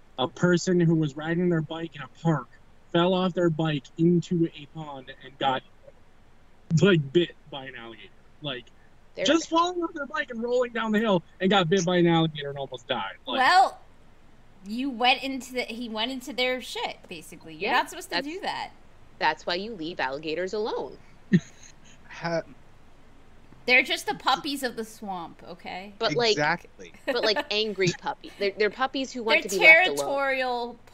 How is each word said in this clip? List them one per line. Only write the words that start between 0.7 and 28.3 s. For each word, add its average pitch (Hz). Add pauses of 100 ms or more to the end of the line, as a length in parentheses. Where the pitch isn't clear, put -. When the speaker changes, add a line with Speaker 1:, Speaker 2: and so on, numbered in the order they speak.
Speaker 1:
who 165
was 151
riding 170
their 165
bike 165
in 147
a 131 (160)
park 156 (440)
fell 175
off 185
their 175
bike 156 (160)
into 165
a 147
pond 139 (120)
and 135
got, 131 (1200)
like, 156
bit 175 (160)
by 139
an 131
alligator. 117 (320)
Like, 131 (500)
Speaker 2:
They're 180
Speaker 1:
just 320
falling 349
off 330
their 285
bike 302
and 226
rolling 240
down 226
the 208
hill 208 (180)
and 190
got 190
bit 185
by 180
an 175
alligator 160
and 143
almost 131
died. 98 (140)
Like, 262
Speaker 3:
Well, 320 (840)
you 240
went 247
into 269
the, 247
he 233
went 220
into 269
their 254
shit, - (100)
basically. 160
You're 185
Speaker 2:
Yeah, 247
Speaker 3:
not 294
supposed 349
to -
Speaker 2:
that's 277
Speaker 3:
do 339
that. 139 (480)
Speaker 2:
That's 180
why 180
you 208
leave 170
alligators 156
alone. 214 (1120)
Speaker 4:
Ha- 165 (1300)
Speaker 3:
They're 254
just 339
the -
puppies 277
of 233
the 220
swamp, 185
okay? 185
Speaker 2:
But, 226
like, 233
Speaker 4:
Exactly. 147 (140)
Speaker 2:
but, 196
like, 220
Speaker 3:
<laughs> -
Speaker 2:
angry 208 (100)
puppies. -